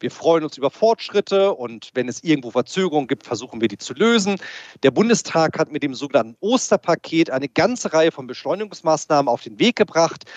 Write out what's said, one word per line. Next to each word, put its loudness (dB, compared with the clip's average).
Wir -6
freuen 2
uns -10
über -2
Fortschritte 0
und -10
wenn -2
es -10
irgendwo -2
Verzögerungen -2
gibt, -6
versuchen -8
wir, 2
die -10
zu -14
lösen. 2
Der 6
Bundestag 2
hat -2
mit -6
dem -4
sogenannten -2
Osterpaket 0
eine -4
ganze 0
Reihe 4
von -14
Beschleunigungsmaßnahmen -2
auf 0
den -14
Weg 2
gebracht. 0